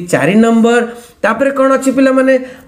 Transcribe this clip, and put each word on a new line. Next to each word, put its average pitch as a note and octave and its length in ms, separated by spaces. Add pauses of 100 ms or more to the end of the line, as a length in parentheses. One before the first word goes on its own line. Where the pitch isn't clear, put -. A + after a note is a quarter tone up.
ଚାରି D3 280
ନମ୍ବର। A#3 460 (420)
ତାପରେ A3+ 280
କ'ଣ C4+ 220
ଅଛି C4 180
ପିଲାମାନେ? C4 440 (340)